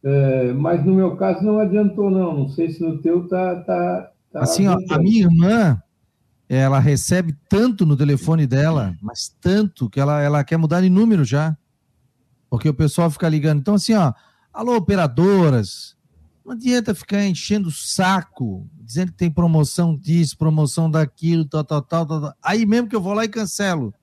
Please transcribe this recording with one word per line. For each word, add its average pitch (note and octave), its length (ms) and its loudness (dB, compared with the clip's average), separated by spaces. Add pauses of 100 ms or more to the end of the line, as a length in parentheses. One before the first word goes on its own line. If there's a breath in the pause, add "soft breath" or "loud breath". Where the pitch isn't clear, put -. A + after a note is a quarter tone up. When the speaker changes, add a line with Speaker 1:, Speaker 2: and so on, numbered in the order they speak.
Speaker 1:
É, C3+ 500 2
mas E3+ 320 0
no F#3+ 80 4
meu F#3+ 240 2
caso F#3+ 260 -2
não G#3+ 160 0
adiantou, G3+ 500 0
não. F3+ 280 0
Não C3 120 -2
sei E3 200 -4
se D#3+ 120 -10
no D3+ 180 -4
teu E3+ 280 -2
tá, F#3 340 -2
tá, F2+ 500 -4 (200)
tá - 100 -8
Speaker 2:
Assim, F#3+ 260 0
ó, F#3 40 2
a F3 40 2
Speaker 1:
adiantando. E3 280 -2
Speaker 2:
minha G#3 200 4
irmã, F3 580 4 (680)
ela C3+ 320 2
recebe D#3 560 0 (140)
tanto G3+ 360 2
no D3 120 2
telefone D3 500 0
dela, C3 540 0
mas - 400 -12
tanto F#3 480 0
que C3+ 100 -6
ela, D3 220 0
ela C#3+ 240 0
quer E3 100 -4
mudar E3 240 0
de F#3+ 100 4
número G3 360 4
já. D3 320 -2 (920)
Porque B2 200 0
o C#3+ 40 0
pessoal D#3 360 0
fica E3 180 -2
ligando. D3+ 320 2
Então, G3 140 0
assim, G#3+ 220 2
ó, D#3+ 180 2 (400 soft breath)
alô, A#3 240 -2
operadoras, E3 1200 2 (480)
não B3+ 80 -12
adianta A#3+ 420 -2
ficar G3+ 300 -4
enchendo G3 420 -2
o D#3 40 -4
saco, F3 960 -4 (140)
dizendo C#3+ 320 -6
que - 60 -20
tem F3 140 0
promoção E3 680 0
disso, D#3+ 400 0
promoção D#3 520 0
daquilo, D#3+ 540 0
tal, D3+ 220 -4
tal, D3 160 -2
tal, E3 240 -4
tal, D3+ 160 -6
tal. D3 200 -10
Aí G#3+ 240 0
mesmo A3+ 220 2
que G#3+ 80 -8
eu G3+ 60 0
vou F#3+ 120 -4
lá A3+ 120 -2
e G#3+ 40 -6
cancelo. F#3 720 -4